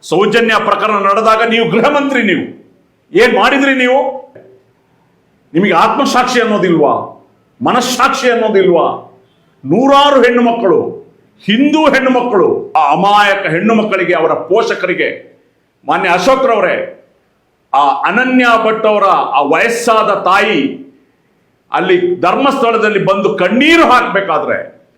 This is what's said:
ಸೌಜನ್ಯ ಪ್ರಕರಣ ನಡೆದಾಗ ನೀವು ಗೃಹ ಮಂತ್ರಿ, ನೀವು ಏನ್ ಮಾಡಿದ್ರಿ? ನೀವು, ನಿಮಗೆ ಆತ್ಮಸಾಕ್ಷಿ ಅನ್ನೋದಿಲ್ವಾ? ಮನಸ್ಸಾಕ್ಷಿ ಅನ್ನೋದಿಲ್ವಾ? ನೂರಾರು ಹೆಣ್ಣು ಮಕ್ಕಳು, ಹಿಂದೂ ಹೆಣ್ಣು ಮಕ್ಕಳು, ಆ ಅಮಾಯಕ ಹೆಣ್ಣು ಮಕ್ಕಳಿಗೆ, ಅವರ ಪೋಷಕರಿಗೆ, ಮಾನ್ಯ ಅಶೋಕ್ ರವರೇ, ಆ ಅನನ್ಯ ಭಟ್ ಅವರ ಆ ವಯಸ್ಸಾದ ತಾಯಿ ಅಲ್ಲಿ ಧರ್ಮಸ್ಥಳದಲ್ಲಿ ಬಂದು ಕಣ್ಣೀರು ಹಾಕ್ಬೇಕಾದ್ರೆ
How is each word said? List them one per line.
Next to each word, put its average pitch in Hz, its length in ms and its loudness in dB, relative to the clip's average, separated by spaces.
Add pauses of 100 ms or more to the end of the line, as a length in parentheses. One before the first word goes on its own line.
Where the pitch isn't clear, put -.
ಸೌಜನ್ಯ 220 540 0 (100)
ಪ್ರಕರಣ 208 280 -2
ನಡೆದಾಗ 220 560 0
ನೀವು 220 200 0
ಗೃಹ 226 200 0
ಮಂತ್ರಿ, 277 340 -2
ನೀವು 185 180 -2 (840)
ಏನ್ - 120 2
ಮಾಡಿದ್ರಿ? 269 400 0
ನೀವು, 254 580 -2 (1200)
ನಿಮಗೆ 190 200 0
ಆತ್ಮಸಾಕ್ಷಿ 247 680 0
ಅನ್ನೋದಿಲ್ವಾ? 170 840 0 (380)
ಮನಸ್ಸಾಕ್ಷಿ 247 720 0
ಅನ್ನೋದಿಲ್ವಾ? 190 560 2 (760)
ನೂರಾರು 269 560 2
ಹೆಣ್ಣು 240 200 2
ಮಕ್ಕಳು, 202 480 0 (560)
ಹಿಂದೂ 294 440 2
ಹೆಣ್ಣು 262 200 0
ಮಕ್ಕಳು, 226 680 0
ಆ 147 140 2
ಅಮಾಯಕ 196 600 2
ಹೆಣ್ಣು 208 240 0
ಮಕ್ಕಳಿಗೆ, 185 380 0
ಅವರ 175 200 0
ಪೋಷಕರಿಗೆ, 180 1080 -4 (460)
ಮಾನ್ಯ 170 220 -2
ಅಶೋಕ್ 262 360 2
ರವರೇ, 190 540 -2 (760)
ಆ 139 140 2 (200)
ಅನನ್ಯ 254 360 0 (200)
ಭಟ್ 220 200 -2
ಅವರ 208 240 2
ಆ 143 320 0
ವಯಸ್ಸಾದ 208 800 0
ತಾಯಿ 190 540 0 (920)
ಅಲ್ಲಿ 180 500 0
ಧರ್ಮಸ್ಥಳದಲ್ಲಿ 226 840 0
ಬಂದು 202 300 0
ಕಣ್ಣೀರು 285 480 2
ಹಾಕ್ಬೇಕಾದ್ರೆ 196 1040 -2 (100)